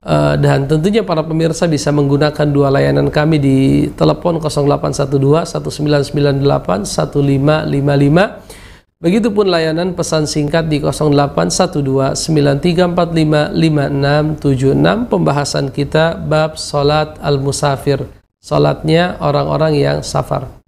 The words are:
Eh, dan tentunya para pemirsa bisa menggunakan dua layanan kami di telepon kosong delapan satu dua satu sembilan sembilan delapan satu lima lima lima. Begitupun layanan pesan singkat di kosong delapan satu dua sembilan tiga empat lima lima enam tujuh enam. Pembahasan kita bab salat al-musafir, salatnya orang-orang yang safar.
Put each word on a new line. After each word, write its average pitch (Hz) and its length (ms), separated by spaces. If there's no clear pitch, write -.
Eh, 147 400
dan 143 240
tentunya 175 400
para 170 160
pemirsa 160 480
bisa 147 240
menggunakan 147 560
dua 139 240
layanan 139 400
kami 156 240
di 135 220
telepon 156 480
kosong 151 280
delapan 143 240
satu 139 240
dua 147 320
satu 147 240
sembilan 147 320
sembilan 143 300
delapan 143 400
satu 147 400
lima 143 400
lima 143 320
lima. 143 280
Begitupun 202 480
layanan 170 480
pesan 160 280
singkat 156 440
di 147 120
kosong 151 320
delapan 143 360
satu 175 360
dua 135 280
sembilan 143 480
tiga 175 280
empat 175 280
lima 151 320
lima 156 400
enam 147 480
tujuh 135 400
enam. 190 320
Pembahasan 143 640
kita 156 440
bab 156 440
salat 151 600
al-musafir, 139 800
salatnya 156 800
orang-orang 147 560
yang 143 240
safar. 135 480